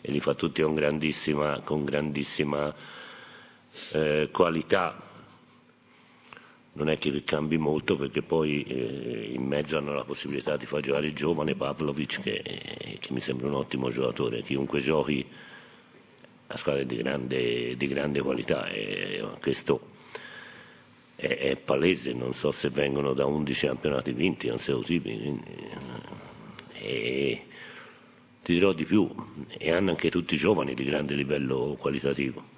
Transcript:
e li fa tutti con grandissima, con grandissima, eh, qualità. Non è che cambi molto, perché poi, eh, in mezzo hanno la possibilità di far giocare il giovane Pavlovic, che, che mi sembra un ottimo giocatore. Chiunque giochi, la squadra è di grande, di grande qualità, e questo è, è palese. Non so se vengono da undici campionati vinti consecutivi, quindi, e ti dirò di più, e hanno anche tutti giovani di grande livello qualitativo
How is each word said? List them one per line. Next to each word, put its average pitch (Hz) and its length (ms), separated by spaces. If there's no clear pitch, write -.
e - 100
li 71 100
fa 71 140
tutti 80 280
con 78 120
grandissima, 73 840
con 76 240
grandissima, 73 880
eh, 76 400
qualità. 87 680
Non 78 160
è 78 100
che 71 240
cambi 78 340
molto, 78 400
perché 69 260
poi, 76 420
eh, 64 680
in 64 120
mezzo 73 320
hanno 73 180
la 67 80
possibilità 71 540
di - 100
far 73 140
giocare 71 260
il 76 80
giovane 76 400
Pavlovic, 73 680
che, - 760
che - 140
mi 64 80
sembra 64 260
un 71 80
ottimo 65 380
giocatore. 60 500
Chiunque 67 380
giochi, 71 440
la - 60
squadra 69 240
è 67 60
di 62 100
grande, 62 800
di 69 120
grande 71 340
qualità, 65 460
e 50 540
questo 67 420
è, - 120
è 69 300
palese. 69 580
Non 62 180
so - 200
se - 180
vengono 69 420
da 67 140
undici 71 400
campionati 67 460
vinti 73 360
consecutivi, 60 680
quindi, 71 260
e 62 680
ti 87 120
dirò 95 180
di 80 140
più, 92 280
e 78 140
hanno 95 180
anche 82 200
tutti 85 260
giovani 71 360
di 67 120
grande 71 300
livello 69 640
qualitativo 69 640